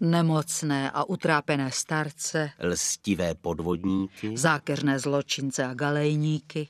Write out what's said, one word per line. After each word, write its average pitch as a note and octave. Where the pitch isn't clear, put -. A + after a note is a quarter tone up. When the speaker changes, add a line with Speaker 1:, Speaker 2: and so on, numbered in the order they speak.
Speaker 1:
Nemocné D#3
a D#3
utrápené D3
starce. D3+
Speaker 2:
Lstivé F2
podvodníky. F2+
Speaker 1:
Zákeřné C#3+
zločince C#3
a B2+
galejníky. D3+